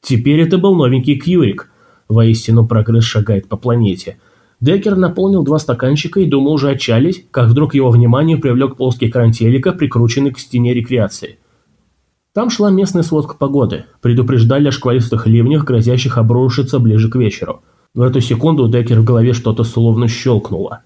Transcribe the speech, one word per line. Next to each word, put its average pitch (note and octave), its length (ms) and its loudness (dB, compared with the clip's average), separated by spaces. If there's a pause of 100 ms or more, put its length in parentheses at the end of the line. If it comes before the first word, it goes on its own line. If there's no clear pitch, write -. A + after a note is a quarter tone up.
Теперь C#3 380 0
это E3 180 2
был F#3+ 180 2
новенький C3+ 440 0
Кьюрик. D#3+ 500 -2 (380)
Воистину, A2+ 580 2
прогресс A2+ 380 0
шагает G#2+ 460 -2
по G#2 80 -6
планете. A2 600 -2 (440)
Деккер G3 340 0
наполнил F#3 480 0
два D3 160 0
стаканчика D3 640 -2
и F3+ 40 2
думал C#3 280 0
уже C#3+ 160 0
отчалить, C3+ 640 -2
как A#2+ 180 0
вдруг D3 260 2
его C3 160 2
внимание B2 460 2
привлёк C3 400 -2
плоский B2+ 320 -2
кран A#2 240 2
телека, C3 400 0
прикрученный C#3 580 -2
к C3 80 -16
стене A#2+ 340 -2
рекреации. A#2 640 -4 (1000)
Там A#3 140 -2
шла G#3 200 0
местная F#3+ 340 0
сводка D#3 320 -4
погоды. C3+ 500 -2 (160)
Предупреждали A#2+ 680 2
о C3+ 40 0
шквалистых A#2+ 540 -2
ливнях, A#2 380 2
грозящих A#2+ 540 0
обрушиться B2 640 0
ближе A2 300 2
к A2+ 60 -8
вечеру. G#2+ 480 -4 (300)
В A#2 80 -2
эту B2+ 180 2
секунду C3 460 0
у - 20 0
Деккера A#2 320 2
в A2 60 4
голове A#2+ 260 2
что-то A2+ 320 -2
словно A#2 460 0
щёлкнуло. G#2+ 760 -4